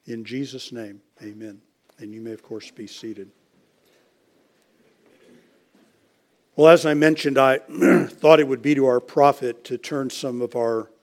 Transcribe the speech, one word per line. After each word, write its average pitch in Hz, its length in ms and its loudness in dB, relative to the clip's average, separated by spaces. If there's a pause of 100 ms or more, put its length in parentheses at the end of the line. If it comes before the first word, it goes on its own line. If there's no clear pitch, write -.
In 113 200 -14
Jesus' 127 460 -12
name, 104 300 -16 (200)
amen. 107 400 -20 (380)
And 107 140 -18
you 113 80 -18
may, 113 100 -14
of 107 120 -16
course, - 280 -16
be 107 160 -20
seated. 101 420 -18 (3250)
Well, 151 120 6
as 160 180 8
I 151 80 0
mentioned, 147 440 0
I 135 200 2
<clears throat> - 520 0
thought 156 300 4
it 143 80 0
would 131 140 -4
be 143 140 0
to 135 100 2
our 123 140 2
profit 135 680 0
to 123 120 -8
turn 135 320 -8
some 123 320 -8
of 120 140 -8
our 113 340 -4 (140)